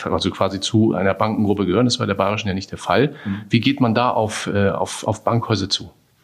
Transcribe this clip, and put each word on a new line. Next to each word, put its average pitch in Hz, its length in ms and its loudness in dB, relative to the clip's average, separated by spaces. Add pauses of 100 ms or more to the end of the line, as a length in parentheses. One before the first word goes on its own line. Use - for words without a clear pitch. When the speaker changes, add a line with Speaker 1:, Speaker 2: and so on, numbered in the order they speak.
Speaker 1:
also 92 280 0
quasi 98 280 -2
zu 110 320 4
einer 95 220 2
Bankengruppe 104 520 0
gehören. 98 200 2
Das 117 160 0
war 107 60 -2
der 101 80 0
Bayerischen 101 340 -2
ja 90 40 -2
nicht 95 180 -6
der - 60 -12
Fall. 113 360 2 (100)
Speaker 2:
Mhm. 98 120 -4 (140)
Speaker 1:
Wie 117 120 4
geht 135 180 0
man 113 160 2
da 120 140 2
auf, - 440 -2
äh, 101 140 2
auf, - 400 -4
auf 107 160 -4
Bankhäuser 107 460 0
zu? - 220 -6 (320)